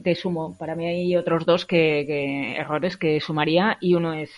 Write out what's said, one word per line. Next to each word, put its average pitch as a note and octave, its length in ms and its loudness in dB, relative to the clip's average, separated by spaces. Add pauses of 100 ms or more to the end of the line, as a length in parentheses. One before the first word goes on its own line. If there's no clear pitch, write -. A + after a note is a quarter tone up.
te F3 120 2
sumo. D#3+ 440 -6
Para D#3+ 160 -6
mí E3+ 120 -4
hay F3+ 300 0
otros E3 300 0
dos F3 200 4
que, D#3 400 2
que, C#3 500 -4
errores D3+ 400 -4
que D3+ 240 0
sumaría, D#3 600 2
y F3 140 4
uno E3 200 0
es, D3+ 240 -8